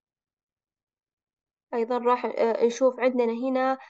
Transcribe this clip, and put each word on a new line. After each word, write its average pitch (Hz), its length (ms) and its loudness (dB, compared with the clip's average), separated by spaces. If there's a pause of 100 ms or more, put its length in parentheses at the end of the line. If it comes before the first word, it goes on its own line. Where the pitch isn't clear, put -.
(1700)
أيضًا 240 240 -2
راح، 247 280 0
آه، 220 400 0
نشوف 247 340 2
عندنا 240 320 0
هنا، 262 460 -2 (120)